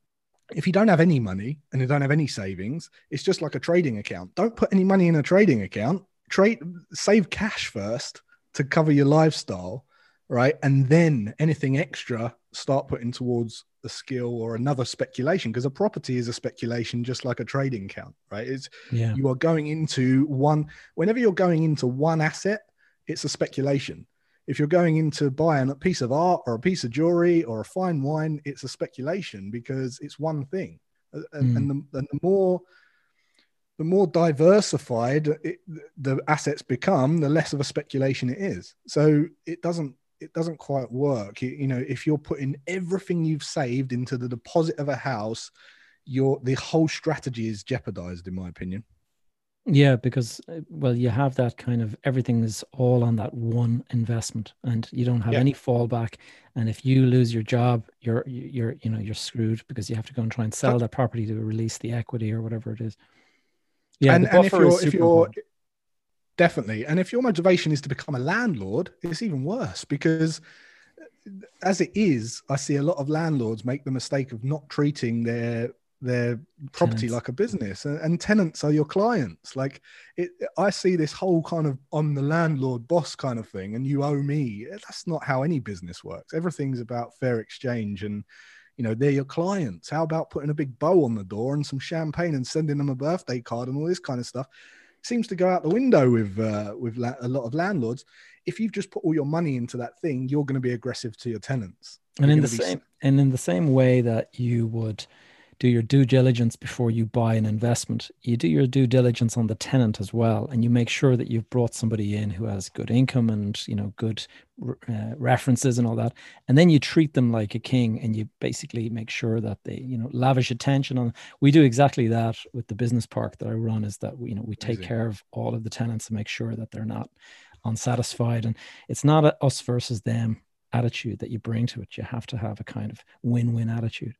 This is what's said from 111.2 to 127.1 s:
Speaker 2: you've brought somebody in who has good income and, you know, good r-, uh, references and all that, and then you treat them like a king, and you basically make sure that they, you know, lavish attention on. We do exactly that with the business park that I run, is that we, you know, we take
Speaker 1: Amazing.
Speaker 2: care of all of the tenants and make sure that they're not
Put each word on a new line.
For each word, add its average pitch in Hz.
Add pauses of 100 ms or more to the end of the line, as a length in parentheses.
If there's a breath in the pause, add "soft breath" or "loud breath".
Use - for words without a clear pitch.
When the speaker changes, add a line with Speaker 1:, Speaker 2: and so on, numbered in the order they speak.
Speaker 2:
you've 113
brought 120
somebody 107
in 104
who 98
has 101
good -
income 120
and, 104
you 110
know, 101
good 110 (340 soft breath)
r-, 127 (100)
uh, 110
references 123
and 120
all 113
that, 117 (340 loud breath)
and 127
then 175
you 147
treat 156
them 123
like 107
a 113
king, 113
and 110
you 107 (120)
basically 123
make 110
sure 113
that 107
they, -
you 127
know, 113
lavish 127
attention 135
on. 120 (280 loud breath)
We 139
do 160
exactly 131
that 113 (160)
with 120
the -
business 120
park -
that -
I 110
run, 110
is 104
that -
we, 120
you 107
know, 107
we 110
take 113
Speaker 1:
Amazing. 90
Speaker 2:
care 113
of 107
all 117
of 113
the 110
tenants 117
and 110
make 107
sure 113
that 110
they're 110
not 110 (540 soft breath)